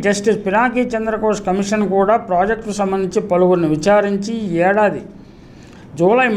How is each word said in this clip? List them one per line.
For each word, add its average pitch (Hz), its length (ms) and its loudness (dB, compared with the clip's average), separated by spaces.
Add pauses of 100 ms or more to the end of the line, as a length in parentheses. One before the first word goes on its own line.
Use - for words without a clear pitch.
జస్టిస్ 202 400 0
పినాకి 240 380 0 (100)
చంద్రఘోష్ 214 560 -2
కమిషన్ 202 340 0 (120)
కూడా 196 200 4 (140)
ప్రాజెక్టుకు 202 520 -2
సంబంధించి 190 380 -2 (120)
పలువురిని 180 440 2
విచారించి 202 580 0 (120)
ఈ 170 240 0
ఏడాది 196 340 0 (960)
జూలై 233 380 4